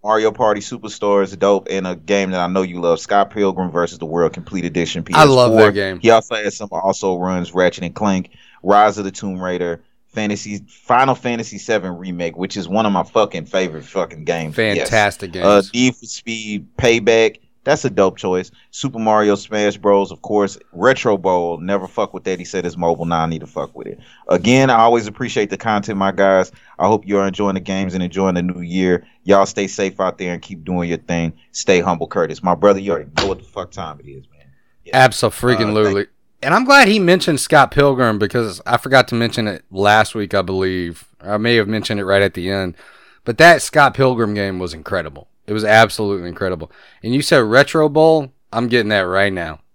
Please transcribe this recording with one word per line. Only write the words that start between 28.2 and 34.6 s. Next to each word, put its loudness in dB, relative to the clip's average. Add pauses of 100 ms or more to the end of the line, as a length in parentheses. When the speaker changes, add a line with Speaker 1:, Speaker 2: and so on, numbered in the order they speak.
Speaker 1:
the -2
new -6
year. 0 (200)
Y'all 6
stay -6
safe -6
out -4
there -6
and -10
keep -18
doing -4
your -4
thing. -6 (180)
Stay 0
humble, -2
Curtis. -4
My 0
brother, 4
you -4
already -8
know -2
what -4
the -20
fuck -12
time -14
it -20
is, -20 (120)
man. -20 (360)